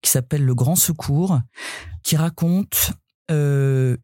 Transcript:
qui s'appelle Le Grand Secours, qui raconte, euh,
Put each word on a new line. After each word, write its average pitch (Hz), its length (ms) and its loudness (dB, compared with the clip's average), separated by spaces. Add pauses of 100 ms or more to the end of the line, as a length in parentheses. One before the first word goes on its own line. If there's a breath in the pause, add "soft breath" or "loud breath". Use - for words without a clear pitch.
qui - 100 -2
s'appelle 139 320 0
Le 127 120 2
Grand 123 200 2
Secours, 160 640 0 (640 loud breath)
qui - 140 0
raconte, 170 760 0 (380)
euh, 139 760 2